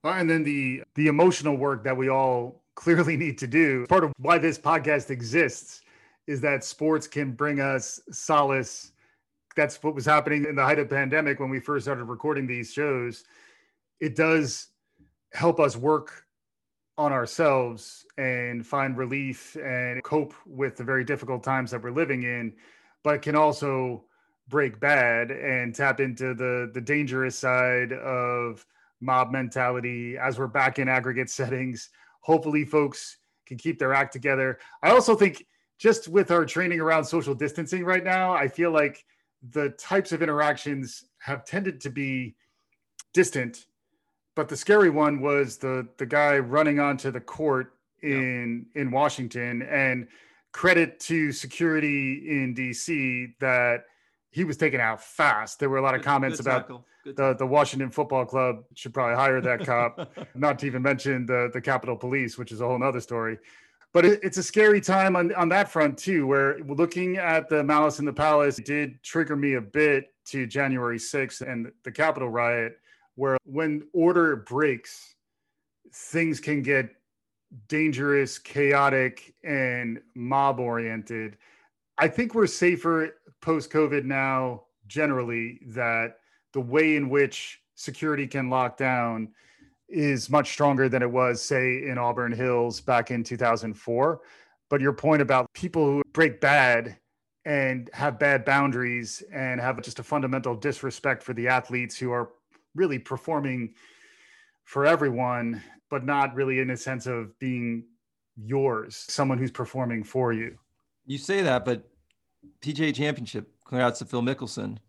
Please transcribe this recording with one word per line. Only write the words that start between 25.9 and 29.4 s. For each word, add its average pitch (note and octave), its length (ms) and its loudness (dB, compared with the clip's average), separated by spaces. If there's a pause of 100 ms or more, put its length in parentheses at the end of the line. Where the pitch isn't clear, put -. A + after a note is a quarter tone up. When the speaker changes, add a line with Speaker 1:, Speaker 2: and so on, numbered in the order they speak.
Speaker 1:
into B2+ 340 -2
the, B2 400 -4
the B2+ 60 -6
dangerous C3 580 -2
side B2+ 540 2
of B2 720 -4 (340)
mob B2+ 320 2
mentality B2 840 -4